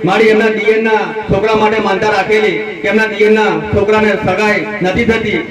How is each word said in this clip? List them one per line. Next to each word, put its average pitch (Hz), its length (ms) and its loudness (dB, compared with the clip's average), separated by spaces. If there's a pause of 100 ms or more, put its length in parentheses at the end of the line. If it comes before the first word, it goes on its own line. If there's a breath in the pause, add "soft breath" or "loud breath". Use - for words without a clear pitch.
મારી 214 240 4
એમના 220 200 2
ડીએન 220 360 0
ના 220 180 2 (200)
છોકરા 202 320 0
માટે 214 240 2
માનતા 208 320 0
રાખેલી 208 460 0 (180)
કે - 140 -6
એમના 220 160 0
ડીએન 214 300 2
ના 214 160 2 (180)
છોકરાને 214 460 2
સગાઈ 190 520 -2 (160)
નથી 185 220 0
થતી 214 340 -2 (120)